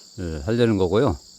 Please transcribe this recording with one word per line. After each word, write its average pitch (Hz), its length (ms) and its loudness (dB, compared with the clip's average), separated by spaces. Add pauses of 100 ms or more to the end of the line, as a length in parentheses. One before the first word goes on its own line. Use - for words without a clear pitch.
(180)
어, 80 260 -8
하려는 113 340 2
거고요. 95 380 2 (220)